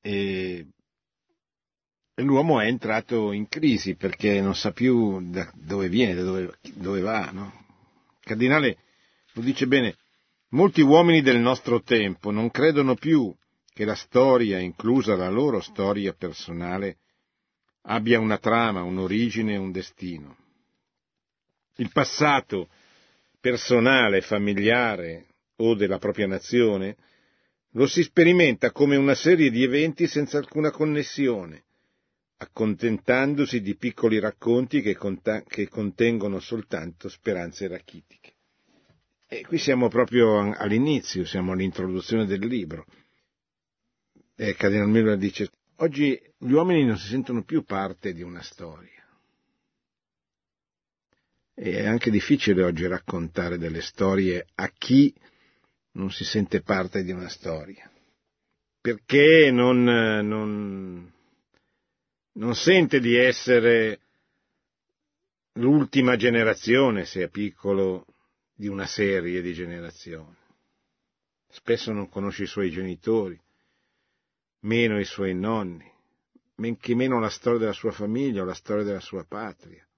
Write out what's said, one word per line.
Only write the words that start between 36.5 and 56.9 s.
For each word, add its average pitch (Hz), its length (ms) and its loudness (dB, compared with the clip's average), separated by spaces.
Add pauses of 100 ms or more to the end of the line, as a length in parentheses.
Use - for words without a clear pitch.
speranze 90 580 -8
rachitiche. - 680 -18 (920)
E - 160 -12
qui 170 140 -4
siamo 123 300 0
proprio 113 500 4
a-, 101 200 0
all'inizio, 107 680 -2
siamo 92 280 -4
all'introduzione 92 760 -4
del 98 180 -4
libro. 85 400 -6 (1500)
E 104 200 -4
Cardinal 104 340 0
Müller 107 280 4
dice, 95 320 -4 (280)
oggi 143 420 0 (180)
gli 127 140 -4
uomini 160 340 4
non 110 120 2
si 92 100 -12
sentono 120 360 -4
più 160 200 -4
parte 98 500 -8
di 82 80 -12
una 87 200 -14
storia. 85 500 -20 (2750)
E - 220 -6
è 104 80 -2
anche 117 240 0
difficile 104 540 2
oggi 87 240 0
raccontare 87 720 -6
delle 82 220 -6
storie 95 760 0
a 92 140 -6
chi 135 440 4 (800)
non 95 180 -6
si - 140 -10
sente 101 380 -2
parte 95 420 -4